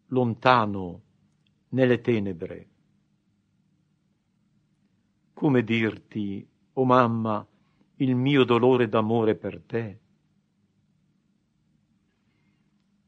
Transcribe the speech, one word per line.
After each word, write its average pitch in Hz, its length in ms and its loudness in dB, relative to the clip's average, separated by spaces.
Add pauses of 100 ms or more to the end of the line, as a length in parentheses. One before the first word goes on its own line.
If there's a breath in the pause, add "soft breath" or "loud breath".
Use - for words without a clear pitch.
lontano 110 960 0 (680)
nelle 123 320 2
tenebre. 92 680 -6 (2750)
Come 127 300 2
dirti, 107 840 -4 (240)
"o 131 120 -2
mamma, 113 600 2 (500)
il 127 200 0
mio 135 280 2
dolore 120 440 2
d'amore 110 480 0
per 90 240 -12
te?" 110 400 -10 (3000)